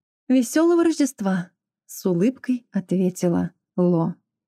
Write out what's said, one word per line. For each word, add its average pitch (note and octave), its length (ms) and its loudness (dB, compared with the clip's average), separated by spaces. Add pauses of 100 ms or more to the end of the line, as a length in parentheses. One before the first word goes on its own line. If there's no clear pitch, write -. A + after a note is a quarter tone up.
(280)
«Весёлого D#4 560 2
Рождества!» — G3 680 -2 (340)
с - 200 -10
улыбкой A3 680 -2
ответила F3+ 800 -2 (260)
Ло. F3+ 380 0 (320)